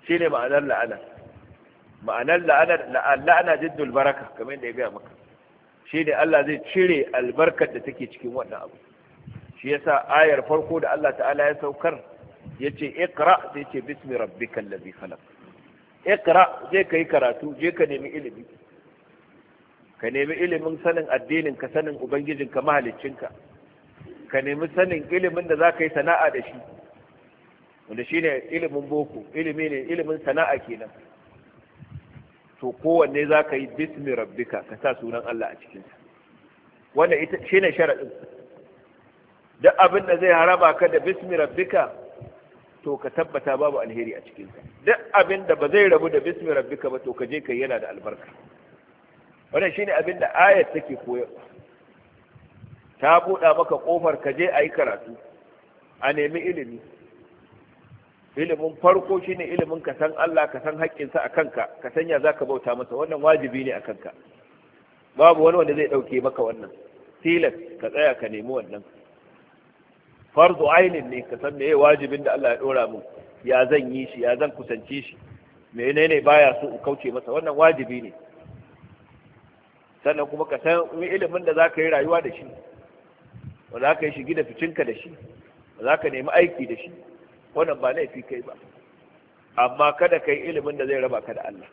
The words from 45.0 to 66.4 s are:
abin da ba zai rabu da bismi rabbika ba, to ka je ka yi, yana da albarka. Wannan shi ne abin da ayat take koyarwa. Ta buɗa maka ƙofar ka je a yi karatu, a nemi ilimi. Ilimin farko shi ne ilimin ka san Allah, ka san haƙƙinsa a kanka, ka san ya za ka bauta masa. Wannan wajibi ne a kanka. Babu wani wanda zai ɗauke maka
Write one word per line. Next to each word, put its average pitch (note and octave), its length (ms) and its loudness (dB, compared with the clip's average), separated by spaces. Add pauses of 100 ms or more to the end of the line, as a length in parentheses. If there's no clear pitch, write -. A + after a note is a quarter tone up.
abin F#3+ 340 2
da E3+ 100 4
ba D3 120 0
zai G3 200 6
rabu D#3+ 200 4
da D3+ 120 2
bismi E3 320 -6
rabbika C#3 380 -4
ba, B2+ 100 -6
to B2 120 -8
ka B2+ 140 -8
je D3 140 -6
ka C#3 120 -8
yi, A#2+ 80 -4
yana C3 180 -2
da G#2+ 100 -8
albarka. G#2 400 -14 (1200)
Wannan E3 220 0
shi G#3 100 -4
ne G3 80 -2
abin E3 260 0
da D#3 160 0
ayat F#3+ 380 6
take C#3+ 320 -8
koyarwa. B2 360 -8 (1600)
Ta E3 200 6
buɗa E3+ 360 2
maka D#3+ 200 2
ƙofar E3 460 0
ka C#3 100 -2
je D#3+ 160 -2
a D3 140 2
yi D#3 80 0
karatu, A2 420 -4 (880)
a C3+ 120 0
nemi D3+ 280 -2
ilimi. D3 400 -8 (1600)
Ilimin D#3 460 -4
farko F#3 420 4
shi F#3 100 -4
ne F3 100 -6
ilimin E3 380 -2
ka C3+ 160 -6
san D#3 200 0
Allah, D#3+ 340 2
ka - 100 -10
san D3+ 140 -6
haƙƙinsa D3+ 480 -4
a B2 40 -6
kanka, D3 400 -2 (140)
ka B2+ 120 -12
san E3 140 0
ya D3+ 120 0
za D3+ 120 4
ka D3+ 120 -4
bauta B2+ 320 -4
masa. B2 180 -10
Wannan D3+ 280 -6
wajibi C#3 420 2
ne B2 80 -4
a F#2+ 80 -8
kanka. - 320 -14 (1040)
Babu D#3 260 8
wani E3+ 140 6
wanda D3 180 2
zai D3 140 0
ɗauke B2+ 340 -2
maka C3 200 -2